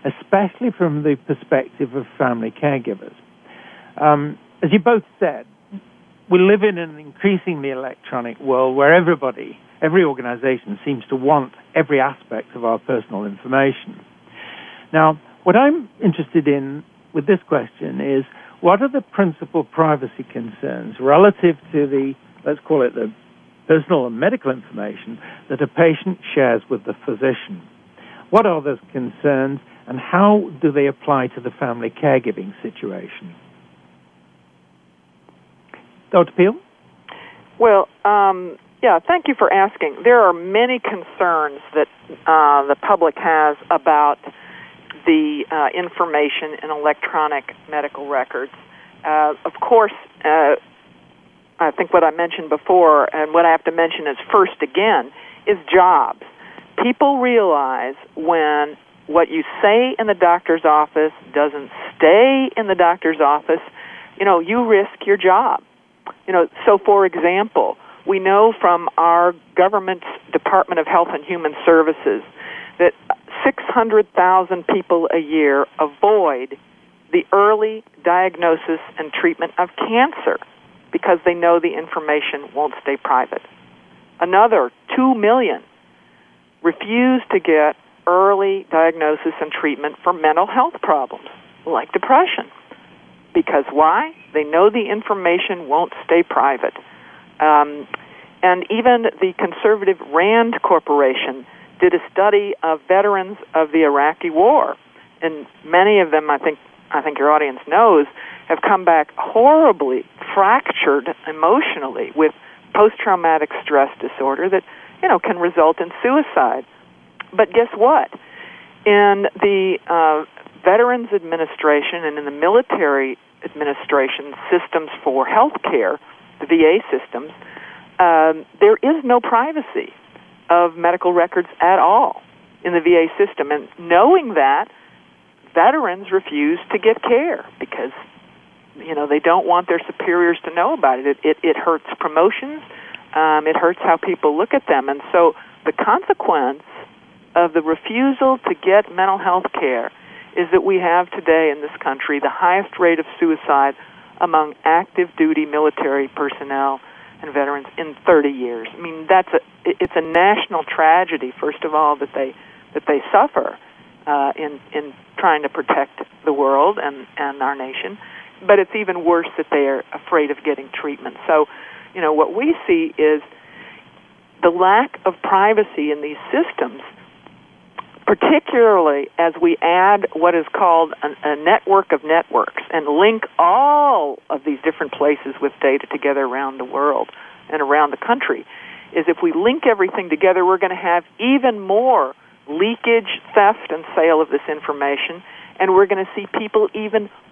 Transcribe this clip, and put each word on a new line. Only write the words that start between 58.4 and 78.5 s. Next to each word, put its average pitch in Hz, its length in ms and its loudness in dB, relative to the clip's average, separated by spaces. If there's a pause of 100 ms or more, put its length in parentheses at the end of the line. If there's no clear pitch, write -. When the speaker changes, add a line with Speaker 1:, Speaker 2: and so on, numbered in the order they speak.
Speaker 2:
what 165 240 2
you 156 140 -4 (180)
say 240 360 2
in 220 100 -2
the 202 60 0
doctor's 170 500 0
office 151 480 2 (200)
doesn't 147 380 -4 (260)
stay 247 600 4
in 220 100 -4
the 190 80 -2
doctor's 170 460 0
office, 151 420 0 (560)
you 196 80 -4
know, 180 140 4
you 220 260 -2
risk 202 400 0
your 202 100 4
job. 190 460 2 (640)
You 190 60 -6
know, 175 160 2 (160)
so 202 140 6
for 196 280 2
example, 175 680 -2 (300)
we 190 120 -2
know 202 420 4
from 175 360 2
our 170 380 4 (200)
government's 190 520 0 (260)
Department 180 480 0
of 151 60 -4
Health 175 240 0
and 165 140 -10
Human 165 300 -6 (100)
Services 156 580 2 (560)
that 175 160 2 (500)
six - 240 -2
hundred 214 460 0
thousand 185 520 2
people 175 460 0
a 165 60 0
year 147 480 0 (120)
avoid 151 800 0 (560)
the 175 200 0
early 214 520 2 (180)
diagnosis 170 800 0 (180)